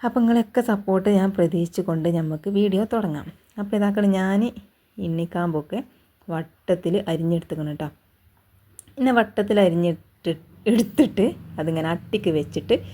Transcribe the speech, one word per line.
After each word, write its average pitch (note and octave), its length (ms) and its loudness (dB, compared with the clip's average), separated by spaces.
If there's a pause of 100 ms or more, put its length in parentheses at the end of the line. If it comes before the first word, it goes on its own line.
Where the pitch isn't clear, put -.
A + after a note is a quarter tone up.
അപ്പോൾ B3 180 0
നിങ്ങളെയൊക്കെ A#3 420 2
സപ്പോർട്ട് G3+ 480 0
ഞാൻ G3 220 4
പ്രതീക്ഷിച്ചുകൊണ്ട് E3+ 840 0
നമുക്ക് D#3 360 -4
വീഡിയോ G3+ 360 2
തുടങ്ങാം. F3+ 420 -4 (300)
അപ്പോൾ G3+ 180 -4
ഇതാക്കണം, G3+ 360 2
ഞാൻ F#3+ 280 2 (580)
ഇണ്ണിക്കാമ്പൊക്കെ E3+ 840 -4 (480)
വട്ടത്തിൽ E3+ 680 -2 (140)
അരിഞ്ഞെടുത്തുക്കണം E3 680 -2
ട്ടോ. D#3 120 -6 (1040)
പിന്നെ C4 220 0
വട്ടത്തിൽ G#3+ 480 2
അരിഞ്ഞിട്ട്, E3+ 720 0 (340)
എടുത്തിട്ട് A3 580 2 (340)
അതിങ്ങനെ D#3+ 320 -2
അട്ടിക്ക് F3+ 420 -2
വെച്ചിട്ട് D#3 440 -2 (180)